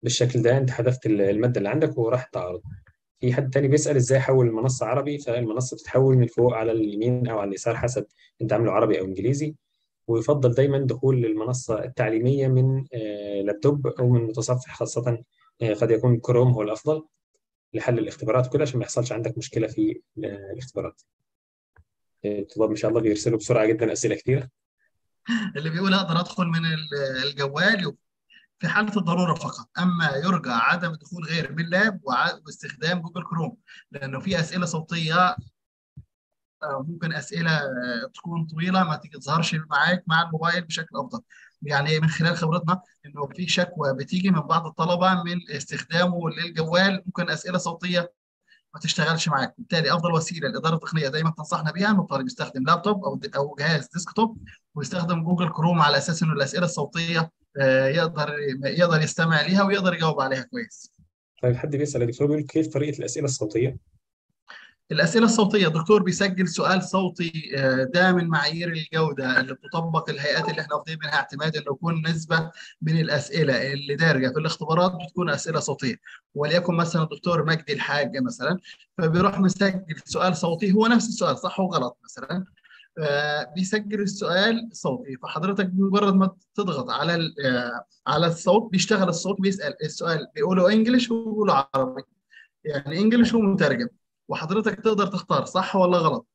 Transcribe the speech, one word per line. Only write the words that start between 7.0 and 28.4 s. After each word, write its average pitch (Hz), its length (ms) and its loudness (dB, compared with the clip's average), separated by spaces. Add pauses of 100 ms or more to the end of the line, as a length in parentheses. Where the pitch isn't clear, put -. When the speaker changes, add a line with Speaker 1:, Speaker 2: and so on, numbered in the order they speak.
Speaker 1:
أو 113 100 -2
على 101 100 -2
اليسار 98 280 -2
حسب 120 300 -2 (360)
أنت 107 100 0
عامله 110 200 2
عربي 107 280 2
أو 92 40 -2
إنجليزي، 135 500 -2 (520)
ويفضل 120 480 2
دايمًا 139 240 4
دخول 131 480 2
المنصة 110 580 -2
التعليمية 127 640 0
من، 131 360 4 (100)
آه، 104 480 -6
لابتوب 131 440 0
أو 123 220 0
من 123 140 6
متصفح، 117 540 -4
خاصة، 120 460 -2 (400)
آه، 107 120 2
قد 113 160 2
يكون 117 300 4
كروم 123 320 4
هو 107 100 2
الأفضل 147 440 -2 (680)
لحل 113 240 0
الاختبارات 117 540 0
كلها 151 100 2
عشان 131 160 -2
ما 107 60 -2
يحصلش 120 280 -4
عندك 110 260 -4
مشكلة 110 280 -4
في، 107 340 -2 (240)
آه، 101 280 -8
الاختبارات. 101 500 -10 (1200)
آه، 104 160 -4
الطلاب 107 300 -2
إن 107 60 -2
شاء 107 140 0
الله 113 100 2
بيرسلوا 110 380 0
بسرعة 110 280 2
جدًا 110 260 2
أسئلة 107 220 -2
كتيرة. 127 340 -2 (1080)
Speaker 2:
اللي 156 140 -4
بيقول 185 240 2
أقدر 170 260 2
أدخل 175 260 -2
من 165 200 0
ال-، 143 640 -4
الجوال 156 560 0 (720)